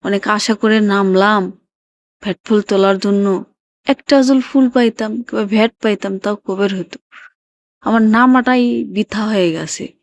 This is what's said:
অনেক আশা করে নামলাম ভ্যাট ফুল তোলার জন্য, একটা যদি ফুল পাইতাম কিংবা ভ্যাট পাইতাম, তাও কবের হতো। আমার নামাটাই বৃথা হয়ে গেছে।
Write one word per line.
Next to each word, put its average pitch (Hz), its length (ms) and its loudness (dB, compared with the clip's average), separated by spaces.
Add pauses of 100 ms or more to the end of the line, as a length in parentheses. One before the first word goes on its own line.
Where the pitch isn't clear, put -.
অনেক 196 240 -4
আশা 214 260 -2
করে 220 260 0
নামলাম 202 600 2 (800)
ভ্যাট 190 220 -6
ফুল 208 180 2
তোলার 196 360 2
জন্য, 202 460 0 (420)
একটা 277 360 2
যদি 262 180 2
ফুল 262 280 2
পাইতাম 226 420 0 (120)
কিংবা 220 220 -6
ভ্যাট 220 360 0
পাইতাম, 202 380 -2
তাও 208 180 -4
কবের 196 380 -4
হতো। 175 240 -10 (840)
আমার 220 220 0
নামাটাই 247 640 4 (200)
বৃথা 208 420 -4
হয়ে 190 260 0
গেছে। 160 320 -10 (180)